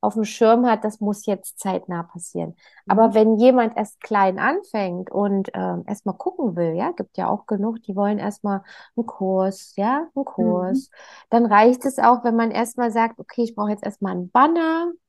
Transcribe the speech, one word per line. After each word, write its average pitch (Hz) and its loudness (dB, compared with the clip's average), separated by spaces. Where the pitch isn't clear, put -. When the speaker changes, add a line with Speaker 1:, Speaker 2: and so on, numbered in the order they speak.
Speaker 1:
auf 208 -2
dem 220 -2
Schirm 233 4
hat, 220 0
das 214 -6
muss 202 -4
jetzt 196 -6
zeitnah 185 -6
passieren. 170 -10
Aber 220 4
Speaker 2:
Mhm. 202 -2
Speaker 1:
wenn 220 4
jemand 240 4
erst - -6
klein 196 0
anfängt 202 -4
und, 196 -2
ähm, 180 -6
erstmal 208 -6
gucken 330 -6
will, 165 -2
ja, 240 -4
gibt - -10
ja 185 -2
auch 202 -2
genug, 220 -4
die 190 -8
wollen 202 0
erstmal 202 -6
einen 233 -4
Kurs, 190 -4
ja, 262 -2
einen 277 -4
Kurs. 220 -2
Speaker 2:
Mhm. - -20
Speaker 1:
Dann 233 4
reicht 220 6
es 262 -4
auch, 240 4
wenn 233 2
man 226 0
erstmal 233 -2
sagt, 226 0
„Okay, - -6
ich 226 -8
brauche 208 -2
jetzt 208 -6
erstmal 202 -6
einen 180 -6
Banner“ 330 2